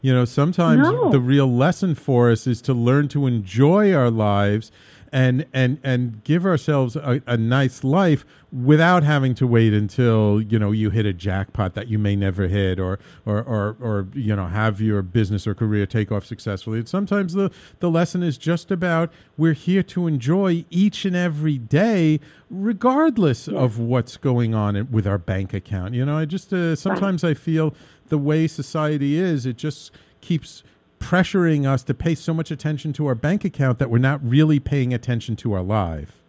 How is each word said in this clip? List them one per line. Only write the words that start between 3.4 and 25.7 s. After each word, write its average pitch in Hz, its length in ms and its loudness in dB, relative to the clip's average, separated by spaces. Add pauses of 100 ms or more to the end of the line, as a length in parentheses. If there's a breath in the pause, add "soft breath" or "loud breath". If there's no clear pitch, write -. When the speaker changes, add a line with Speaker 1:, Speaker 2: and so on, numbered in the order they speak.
Speaker 1:
our 127 160 2
lives 104 640 0 (400 loud breath)
and, 131 400 2
and, 131 320 0
and 123 400 -2
give 170 220 0
ourselves 143 500 0
a, 135 300 -2
a 120 100 0
nice 127 480 0
life 156 400 2 (260 soft breath)
without 151 520 4
having 139 320 2
to 127 120 0
wait 113 280 4
until, 107 680 2
you 110 180 -2
know, 104 140 0
you 107 180 0
hit 107 140 0
a 101 80 -2
jackpot 95 600 -4
that 104 140 -8
you 107 100 -2
may 101 180 0
never 98 320 -2
hit 95 320 0
or, 92 180 -4 (280 loud breath)
or, 107 160 -2
or, 107 380 -4
or, 104 340 -4
you 110 200 -2
know, 98 120 -4
have 104 340 -2
your 107 220 0
business 95 440 -2
or 104 80 -4
career 107 300 -2
take 104 260 -4
off 104 140 -4
successfully. 110 540 -8
And 117 100 -8
sometimes 196 460 -2
the, 196 160 0 (300 loud breath)
the 175 100 0
lesson 170 320 0
is 160 160 -2
just 165 320 -4
about 170 420 -2 (240 soft breath)
we're 160 160 2
here 185 300 0
to 180 240 -4
enjoy 165 640 0
each 190 340 0
and 185 100 -2
every 156 440 -2
day, 156 600 2 (320 loud breath)
regardless 226 960 0
Speaker 2:
Yeah. 190 100 -4
Speaker 1:
of 120 200 0
what's 117 380 -2
going 120 380 0
on 104 220 0
in, 117 140 -4
with 110 160 0
our 101 120 0
bank 95 340 -4
account. 98 420 -6